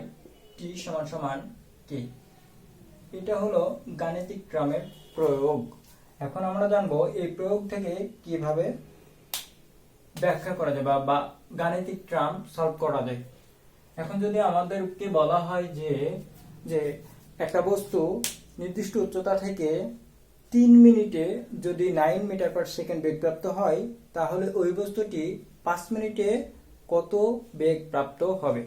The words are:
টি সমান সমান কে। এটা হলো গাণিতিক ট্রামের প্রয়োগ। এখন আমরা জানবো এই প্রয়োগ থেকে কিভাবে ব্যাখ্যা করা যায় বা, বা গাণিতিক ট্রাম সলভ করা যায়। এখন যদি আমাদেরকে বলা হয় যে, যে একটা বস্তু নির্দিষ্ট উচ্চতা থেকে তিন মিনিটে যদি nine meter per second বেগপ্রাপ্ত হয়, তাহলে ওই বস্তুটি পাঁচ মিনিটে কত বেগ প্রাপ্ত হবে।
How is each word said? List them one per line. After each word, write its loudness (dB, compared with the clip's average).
টি -12
সমান -4
সমান -6
কে। -8
এটা -2
হলো 2
গাণিতিক -6
ট্রামের 0
প্রয়োগ। 2
এখন -6
আমরা 0
জানবো 2
এই -4
প্রয়োগ 0
থেকে -4
কিভাবে -2
ব্যাখ্যা 0
করা 0
যায় -2
বা, 4
বা 4
গাণিতিক -2
ট্রাম 0
সলভ 0
করা 0
যায়। -6
এখন -8
যদি 0
আমাদেরকে -2
বলা 4
হয় -2
যে, -4
যে 2
একটা 2
বস্তু 0
নির্দিষ্ট -6
উচ্চতা -2
থেকে -2
তিন 8
মিনিটে 6
যদি 0
nine 2
meter -2
per -2
second -6
বেগপ্রাপ্ত -2
হয়, 0
তাহলে -2
ওই 2
বস্তুটি -4
পাঁচ -2
মিনিটে -2
কত 0
বেগ 4
প্রাপ্ত -2
হবে। 0